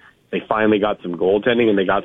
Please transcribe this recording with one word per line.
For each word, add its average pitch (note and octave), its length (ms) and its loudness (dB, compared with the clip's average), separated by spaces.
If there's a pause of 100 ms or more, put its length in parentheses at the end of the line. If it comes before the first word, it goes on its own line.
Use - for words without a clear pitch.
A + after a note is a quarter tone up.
(320)
They G2 180 -6
finally A2 300 2
got G2+ 240 -2
some F2 140 -8
goaltending, G#2+ 520 2
and G2 100 2
they F#2+ 60 0
got G2 200 0